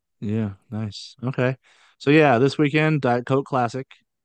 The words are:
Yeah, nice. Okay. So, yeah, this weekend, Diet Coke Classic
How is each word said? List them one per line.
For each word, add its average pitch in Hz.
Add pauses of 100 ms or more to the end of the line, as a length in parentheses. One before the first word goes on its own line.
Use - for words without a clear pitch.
(200)
Yeah, 107 (200)
nice. 107
Okay. 131 (420)
So, -
yeah, 147
this 135
weekend, 151
Diet 123
Coke 135
Classic 127 (380)